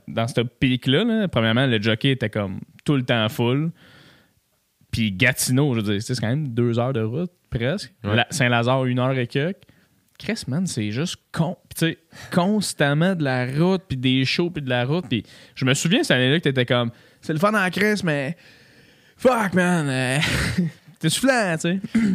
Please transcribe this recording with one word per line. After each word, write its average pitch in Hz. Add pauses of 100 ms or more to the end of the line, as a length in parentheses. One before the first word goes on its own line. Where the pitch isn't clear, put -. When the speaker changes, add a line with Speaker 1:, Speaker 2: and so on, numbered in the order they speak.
Speaker 1:
dans 113
ce 127
pic-là, 131
là, 220
premièrement, 117
le 117
Jockey 110
était 123
comme 98 (240)
tout 147
le 127
temps 117
full. 131 (1200)
Puis 110
Gatineau, 127
je 113
veux 104
dire, 101
c'est 127
quand 113
même 143
deux 117
heures 123
de 113
route, 135 (180)
presque. 127 (120)
Speaker 2:
Ouais. 104
Speaker 1:
La, 120
Saint-Lazare, 123
une 123
heure 131
et 123
quelques. 147 (560)
Chris, -
man, 160
c'est 104
juste 147 (140)
con-, 160 (100)
pis -
tu 165
sais, 165 (340)
constamment 180
de 165
la 127
route, 175
puis 135
des 131
shows, 175
puis 151
de 127
la 123
route. 165
Puis 110 (320)
je -
me 127
souviens 185
cette 160
année-là 127
que 175
t'étais 131
comme, « 120 (300)
C'est -
le 156
fun 202
en 190
Chris, 202
mais 147 (840)
fuck, 226
man, 175
euh, 131 (400)
<laughs> -
t'es 160
soufflant, 233
tu 160
sais. » 180 (340)